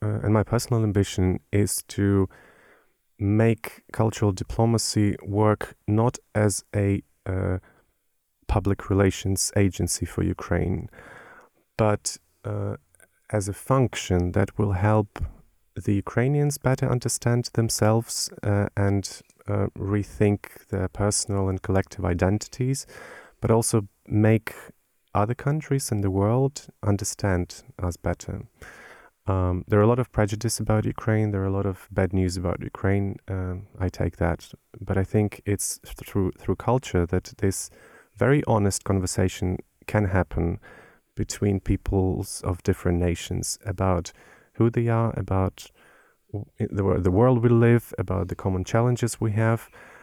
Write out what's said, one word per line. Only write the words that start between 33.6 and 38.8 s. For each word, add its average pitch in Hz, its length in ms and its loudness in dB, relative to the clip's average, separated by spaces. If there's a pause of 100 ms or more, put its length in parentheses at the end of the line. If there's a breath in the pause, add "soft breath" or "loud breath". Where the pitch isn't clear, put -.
I 92 100 0
take 90 280 -4
that. 82 340 -2 (280)
But 98 180 -2
I 95 60 2
think 104 420 0
it's - 340 -4
th-, - 160 -16 (100)
through, 95 320 0
through - 200 -2
culture 113 500 0
that - 320 -2
this - 320 -2 (440 soft breath)
very 131 300 2
honest 101 380 2